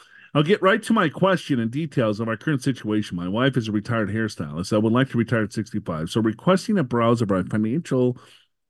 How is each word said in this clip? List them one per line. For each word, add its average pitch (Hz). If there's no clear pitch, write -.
I'll 147
get 175
right 196
to -
my 196
question 175
and 113
details 120
of 113
our -
current 147
situation. 107
My 87
wife 127
is 110
a 104
retired 107
hairstylist. 98
I 110
would 110
like 127
to -
retire 113
at 98
sixty-five. 90
So 113
requesting 180
a 165
browse 117
of 101
our 92
financial 123